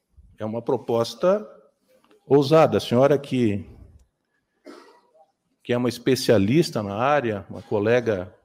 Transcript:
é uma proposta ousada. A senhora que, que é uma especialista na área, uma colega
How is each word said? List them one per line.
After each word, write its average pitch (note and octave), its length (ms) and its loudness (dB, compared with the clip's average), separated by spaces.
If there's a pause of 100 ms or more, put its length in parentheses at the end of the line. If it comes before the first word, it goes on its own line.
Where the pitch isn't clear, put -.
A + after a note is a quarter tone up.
(360)
é G#2+ 80 -12
uma A2 160 -8
proposta C3 840 -2 (800)
ousada. C#3 520 4
A - 20 -2
senhora C#3 360 2
que, A#2 480 -2 (2000)
que - 100 -6
é A#2+ 40 -2
uma B2 120 -2
especialista A#2+ 960 0
na G2+ 140 -8
área, A#2+ 520 -2
uma G2 140 -14
colega A2 720 -2 (100)